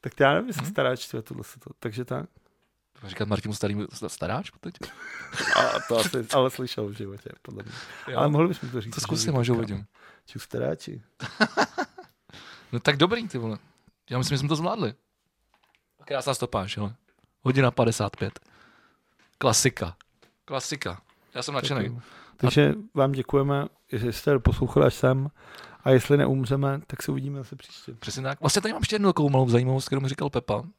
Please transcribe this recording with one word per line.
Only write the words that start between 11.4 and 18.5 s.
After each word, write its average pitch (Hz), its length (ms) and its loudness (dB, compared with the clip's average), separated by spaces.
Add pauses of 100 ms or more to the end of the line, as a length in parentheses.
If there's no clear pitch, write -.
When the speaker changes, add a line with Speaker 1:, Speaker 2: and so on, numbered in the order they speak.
Speaker 2:
No 120 80 -4
tak 143 180 0
dobrý, 208 300 2
ty 135 100 -8
vole. 110 200 -6 (520)
Já 123 80 -2
myslím, 135 180 0
že 131 40 0
jsme 143 100 -2
to 160 60 2
zvládli. 170 380 -2 (1120)
Krásná 135 280 -2
stopáž, 104 440 -2
hele. 104 180 -4 (460)
Hodina 131 300 4
padesát 113 440 2
pět. - 240 -6 (1000)